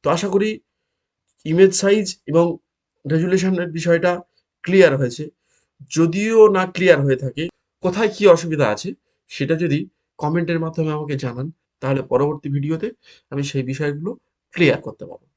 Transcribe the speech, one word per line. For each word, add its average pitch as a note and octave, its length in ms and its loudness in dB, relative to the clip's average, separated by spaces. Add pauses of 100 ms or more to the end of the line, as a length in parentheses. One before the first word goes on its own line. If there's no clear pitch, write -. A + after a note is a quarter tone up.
তো D3 80 0
আশা F3 180 -2
করি G#3 300 0 (840)
ইমেজ F#3+ 300 4
সাইজ G3+ 420 0 (100)
এবং E3+ 300 2 (560)
রেজুলেশনের F3+ 560 0
বিষয়টা E3+ 520 0 (420)
ক্লিয়ার E3+ 340 4
হয়েছে। B2 320 -6 (640)
যদিও G#3 580 4
না F#3+ 180 0
ক্লিয়ার F3+ 340 2
হয়ে C#3 160 0
থাকে, C#3+ 320 -8 (320)
কোথায় G3 280 -2
কি G3+ 180 0
অসুবিধা D#3+ 420 4
আছে, E3 240 -6 (360)
সেটা C#3+ 260 -4
যদি D#3+ 320 -2 (320)
কমেন্টের E3 420 -2
মাধ্যমে D#3+ 320 -4
আমাকে D3 240 -6
জানান, C3 360 -8 (280)
তাহলে C3+ 220 -2
পরবর্তী D3 460 -2
ভিডিওতে D#3+ 440 -4 (380)
আমি C#3 120 -6
সেই C#3 200 -4
বিষয়গুলো D3 540 -6 (340)
ক্লিয়ার D#3+ 300 2
করতে - 260 -16
পারবো। - 200 -20 (100)